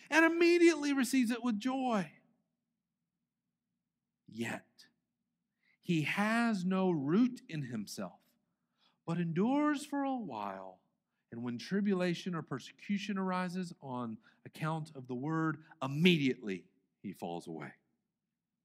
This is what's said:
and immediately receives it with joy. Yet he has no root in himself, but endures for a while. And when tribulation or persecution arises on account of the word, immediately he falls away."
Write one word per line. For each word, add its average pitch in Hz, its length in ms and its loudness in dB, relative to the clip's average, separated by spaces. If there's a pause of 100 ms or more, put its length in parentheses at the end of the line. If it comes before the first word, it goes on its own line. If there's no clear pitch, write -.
(100)
and 320 140 8
immediately 339 680 6
receives 262 380 2
it 233 120 -2
with 233 160 0
joy. 247 520 0 (2250)
Yet 110 340 -8 (1160)
he 160 200 2
has 208 640 0
no 185 260 2
root 170 580 2
in 156 140 -6
himself, 110 580 -8 (840)
but 165 120 -4
endures 262 680 2
for 277 180 -4
a 269 140 -2
while. 101 640 -8 (540)
And 117 100 -8
when 120 160 -6
tribulation 180 760 0
or 160 80 -6
persecution 196 760 -6
arises 185 640 -4
on 123 360 -6 (280)
account 156 480 -6
of 127 140 -14
the 127 60 -6
word, 156 440 0 (240)
immediately 135 840 2 (380)
he 98 100 -10
falls 85 360 -8
away." 78 240 -12 (920)